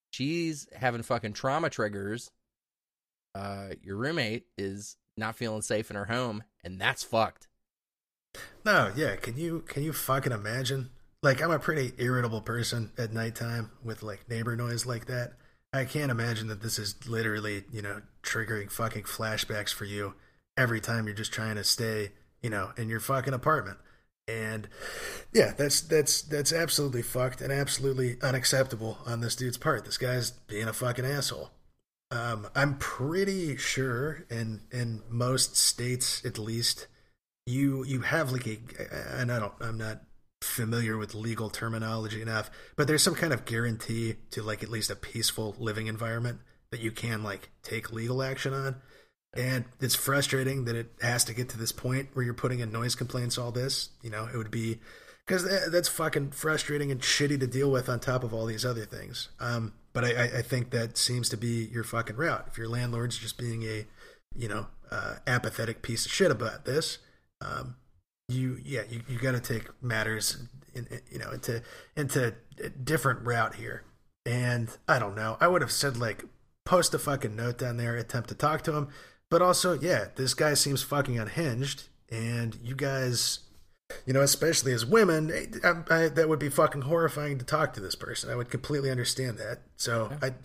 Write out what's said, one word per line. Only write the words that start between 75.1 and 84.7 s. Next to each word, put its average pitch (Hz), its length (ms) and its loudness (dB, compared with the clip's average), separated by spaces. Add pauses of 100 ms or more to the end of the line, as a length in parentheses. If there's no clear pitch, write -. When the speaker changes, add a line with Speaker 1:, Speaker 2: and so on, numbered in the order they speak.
Speaker 2:
know. 110 260 -2
I 170 60 8
would 180 140 6
have 127 100 0
said, 139 260 0
like, 113 260 -2 (420)
post 175 280 6
a 151 60 2
fucking 131 360 -2
note 120 220 -2
down 123 200 -2
there, 120 200 0
attempt 117 320 -4
to - 60 -8
talk 156 280 2
to 165 100 0
him. 147 140 0 (420)
But 170 120 8
also, 180 380 6
yeah, 139 260 2 (100)
this 131 180 0
guy 151 200 4
seems 139 280 4
fucking 135 380 2
unhinged. 131 680 -2 (200)
And 117 540 -2
you 120 100 -6
guys, 135 640 2 (680)
you 127 80 2
know, 135 80 8
especially 139 500 6